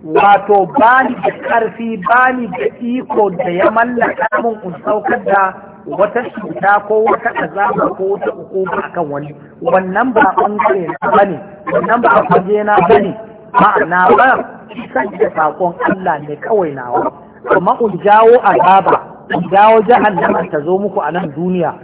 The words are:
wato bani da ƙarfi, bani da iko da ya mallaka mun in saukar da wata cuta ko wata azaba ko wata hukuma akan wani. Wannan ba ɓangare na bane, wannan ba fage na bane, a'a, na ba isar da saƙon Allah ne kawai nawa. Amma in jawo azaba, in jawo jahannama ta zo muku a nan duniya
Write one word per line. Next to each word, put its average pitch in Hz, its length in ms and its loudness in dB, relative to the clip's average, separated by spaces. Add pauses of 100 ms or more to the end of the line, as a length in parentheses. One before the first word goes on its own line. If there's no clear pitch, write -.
wato 196 640 2
bani 240 500 2
da 202 240 -4
ƙarfi, 226 640 -4
bani 247 440 2
da 180 180 -8 (100)
iko 233 560 -2
da 180 180 -4
ya 196 220 0
mallaka 226 680 -2
mun 226 200 -4
in 180 200 -10
saukar 214 420 -2
da 196 300 2 (280)
wata 202 480 -2
cuta 196 580 0
ko 220 160 2
wata 220 280 0
azaba 196 640 -2
ko 190 140 -6
wata 196 220 -4
hukuma 190 520 -6
akan 151 260 -6
wani. 147 260 -10 (240)
Wannan 190 540 0
ba 196 220 2
ɓangare 208 520 -2
na 185 240 -6
bane, 156 280 2 (320)
wannan 226 300 0
ba 226 260 4
fage 190 360 0
na 208 140 2 (100)
bane, - 280 2 (380)
a'a, 202 320 2
na 180 260 2
ba - 340 4 (240)
isar 254 380 -6
da 294 220 -2
saƙon 160 440 -2 (140)
Allah 185 320 -2
ne 147 160 -10
kawai 170 400 -2
nawa. 127 360 -4 (440)
Amma 196 240 0
in 196 200 -2
jawo 220 400 6
azaba, - 920 2
in 180 200 -4
jawo 214 320 6
jahannama 190 680 0
ta 156 80 -4
zo 175 180 -2
muku 202 220 -4
a 151 120 -4
nan 175 200 -6
duniya 165 420 -4 (100)